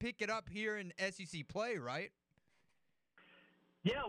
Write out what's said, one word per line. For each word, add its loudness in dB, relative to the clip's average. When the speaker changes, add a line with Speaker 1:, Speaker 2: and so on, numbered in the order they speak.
Speaker 1:
pick -2
it 2
up -2
here 0
in -4
S 0
E -8
C -4
play, 0
right? -2
Speaker 2:
Yeah, 4